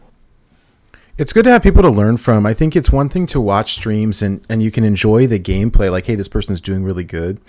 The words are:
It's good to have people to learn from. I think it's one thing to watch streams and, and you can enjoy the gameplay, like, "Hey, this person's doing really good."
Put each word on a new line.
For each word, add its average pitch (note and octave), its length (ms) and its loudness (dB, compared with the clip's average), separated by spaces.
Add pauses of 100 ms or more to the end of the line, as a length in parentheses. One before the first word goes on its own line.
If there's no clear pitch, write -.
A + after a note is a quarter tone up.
(1160)
It's C#3+ 160 -6
good A3+ 120 4
to B3+ 60 4
have A#3+ 120 4
people G3 200 6
to F3 80 4
learn G#2+ 260 2
from. A2 280 0
I G#2+ 100 0
think D#3 200 -2
it's - 160 0
one C#3 180 0
thing F3+ 180 -4
to C#3 140 -4
watch G2+ 340 -2
streams G#2+ 460 -4
and, G2 280 -4
and A2+ 140 -2
you A2 100 -2
can A2+ 100 0
enjoy G#2+ 460 2
the A2 100 0
gameplay, G2 540 2
like, F#2 140 -4
"Hey, A2+ 100 -2
this G2 120 -6
person's G2 320 -4
doing F#2+ 220 -4
really F2+ 220 -4
good." E2+ 440 -8